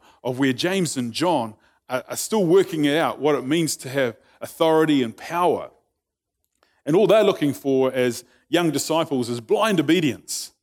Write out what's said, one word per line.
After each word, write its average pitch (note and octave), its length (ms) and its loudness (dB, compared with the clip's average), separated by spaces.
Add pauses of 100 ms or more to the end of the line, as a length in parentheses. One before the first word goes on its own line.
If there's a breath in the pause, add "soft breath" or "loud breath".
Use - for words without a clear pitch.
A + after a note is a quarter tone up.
(220 soft breath)
of B2+ 160 -4
where C3+ 140 2
James F3 440 -2
and A#2+ 160 -4
John B2+ 420 -2 (340 soft breath)
are, B2+ 200 -6
are - 80 -10
still A3 280 -2
working E3+ 400 2
it C#3+ 120 2
out, C3+ 220 -2
what D3 160 0
it B2+ 100 -4
means D#3 340 -2
to - 100 -14
have B2+ 280 -2 (240 soft breath)
authority D#3+ 640 2
and A2+ 140 -6
power. D#3 540 -2 (1160)
And D3+ 100 2
all G#3 100 4
they're G#3 180 6
looking F3 280 2
for C3 400 0
as B2 320 -2 (240 soft breath)
young E3+ 220 0
disciples C#3 580 -2
is A#2+ 120 -8
blind G3+ 400 0
obedience D3 720 -2 (100)